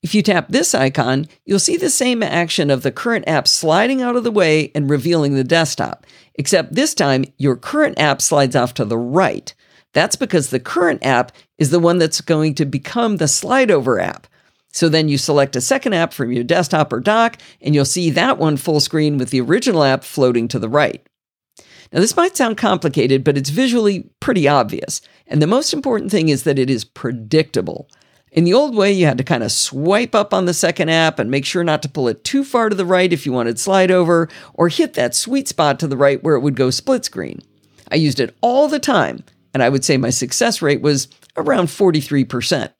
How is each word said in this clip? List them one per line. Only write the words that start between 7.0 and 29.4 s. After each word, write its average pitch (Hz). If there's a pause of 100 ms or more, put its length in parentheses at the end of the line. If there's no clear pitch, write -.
your 135
current -
app 143
slides 139
off 120
to 120
the 113
right. 131 (400)
That's 170
because 170
the 131
current -
app 123 (260)
is 147
the 175
one 170
that's 160
going 156
to 151
become 202
the 160
slide 254
over 127
app. - (460)
So 170
then 156
you 139
select 139
a 123
second 139
app 165
from 123
your 120
desktop 160
or 120
dock, 226 (220)
and 151
you'll 143
see 165
that 185
one 156
full 151
screen 151
with 127
the 131
original 165
app 135
floating 120
to 113
the 110
right. 139 (880)
Now, -
this 214
might 359
sound 226
complicated, 139
but 143
it's 139
visually 220 (120)
pretty 180
obvious. 123 (260)
And 151
the 151
most 254
important 262
thing 165
is 139
that 139
it 131
is 117
predictable. 120 (420)
In 165
the 175
old 269
way, 202
you 180
had 123
to 127
kinda 117